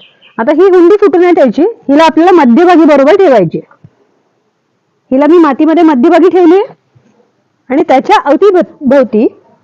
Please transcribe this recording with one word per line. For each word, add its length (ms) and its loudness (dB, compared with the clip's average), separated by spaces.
आता 140 -4
ही 100 0
हुंडी 340 2
फुटू 240 0
नाही 120 0
द्यायची. 300 0
हिला 420 -2
आपल्याला 280 0
मध्यभागी 520 2
बरोबर 320 2
ठेवायची. 440 0
हिला 200 -2
मी 80 2
मातीमध्ये 440 0
मध्यभागी 460 0
ठेवली 320 2
आणि 200 -2
त्याच्या 360 0
अवतीभ-, 560 -2
भोवती 560 -2